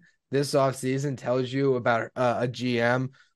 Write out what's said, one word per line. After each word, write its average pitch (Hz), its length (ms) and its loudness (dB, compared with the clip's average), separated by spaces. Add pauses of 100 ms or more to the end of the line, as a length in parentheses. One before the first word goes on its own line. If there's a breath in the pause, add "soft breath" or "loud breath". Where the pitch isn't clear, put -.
(320 soft breath)
this 139 220 0
offseason 135 640 0
tells 127 360 -2
you 135 220 2
about, 117 400 0
uh, 120 240 2
a 123 80 0
G 120 340 -2
M 127 300 2 (240 soft breath)